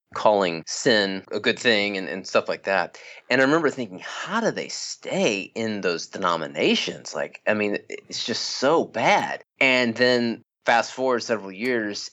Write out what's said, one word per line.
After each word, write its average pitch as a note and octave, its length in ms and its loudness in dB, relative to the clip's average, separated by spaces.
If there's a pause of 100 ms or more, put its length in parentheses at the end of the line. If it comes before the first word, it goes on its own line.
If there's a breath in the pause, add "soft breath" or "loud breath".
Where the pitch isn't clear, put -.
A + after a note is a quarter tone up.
(120)
calling F#2+ 540 2
sin G2 640 0
a G#2 80 -4
good A2 220 0
thing G#2 360 2
and, F#2 120 -6
and F#2+ 180 -8
stuff - 220 0
like E2+ 160 -6
that. F#2 340 0 (320 loud breath)
And B2+ 100 4
I C3+ 40 6
remember D3 260 4
thinking, F#2+ 300 -8
"How - 400 -6
do G#3 100 2
they F2+ 160 -6
stay - 880 -4
in G#2+ 280 -4
those E2+ 260 -2
denominations?" F2 1040 -2
Like, D2 320 -6
I G#2+ 80 2
mean, G#2 240 0 (100)
it's - 380 -8
just A#2 160 -4
so C#3+ 420 0
bad. A#2+ 600 0 (160)
And B2+ 340 4
then A#2+ 480 2 (240)
fast A#2 260 4
forward B2+ 300 0
several G2 300 -4
years, A2 600 -2